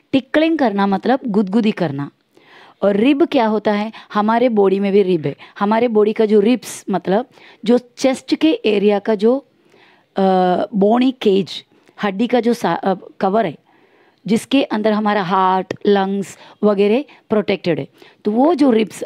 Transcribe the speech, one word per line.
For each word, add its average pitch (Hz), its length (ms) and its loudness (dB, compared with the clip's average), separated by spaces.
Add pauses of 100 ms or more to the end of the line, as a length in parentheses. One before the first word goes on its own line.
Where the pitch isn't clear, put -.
(120)
टिकलिंग 311 460 0
करना 202 280 0
मतलब 202 400 0
गुदगुदी 208 440 0
करना। 143 400 -4 (720)
और 196 140 2
रिब 277 280 2
क्या 247 220 0
होता 214 260 0
है? 208 200 -6 (200)
हमारे 226 360 2
बॉडी 196 320 2
में 202 120 -2
भी 202 100 4
रिब 175 240 0
है। 143 100 -8 (220)
हमारे 220 300 0
बॉडी 214 240 2
का 220 140 0
जो 214 140 4
रिब्स 220 500 -2
मतलब 190 360 -2 (380)
जो 240 140 4
चेस्ट - 560 -4
के 320 300 0
एरिया 208 340 2
का 220 160 -2
जो, 220 240 2 (800)
अ, 196 60 0 (520)
बोनी 233 380 2
केज, 196 520 -2 (380)
हड्डी 208 240 -2
का 240 140 0
जो 233 140 0
सा-, 175 300 -4
अ, 190 100 0 (260)
कवर 208 260 0
है, 151 100 -8 (680)
जिसके 233 360 0
अंदर 220 300 -2
हमारा 208 300 0
हार्ट, 185 520 0 (120)
लंग्स 196 520 -2 (240)
वगैरह 208 420 2 (240)
प्रोटेक्टेड 190 500 -2
है, 139 100 -10 (360)
तो 214 60 -2
वो 262 240 2
जो 277 160 2
रिब्स, 220 360 0